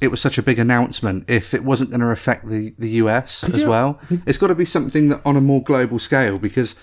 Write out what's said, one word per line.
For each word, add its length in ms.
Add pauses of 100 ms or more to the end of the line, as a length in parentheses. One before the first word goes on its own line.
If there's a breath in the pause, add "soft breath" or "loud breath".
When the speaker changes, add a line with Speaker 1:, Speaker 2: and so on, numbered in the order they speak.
Speaker 1:
it 80
was 120
such 180
a 40
big 160
announcement 720
if 260
it 100
wasn't 260
gonna 200
affect 380
the, 300
the 120
U 180
S 360
Speaker 2:
Could 120
Speaker 1:
as 60
Speaker 2:
you 60
Speaker 1:
well. 260 (140)
Speaker 2:
could 180
Speaker 1:
It's 120
gotta 160
be 100
something 460
that 140
on 120
a 40
more 220
global 380
scale, 380
because 440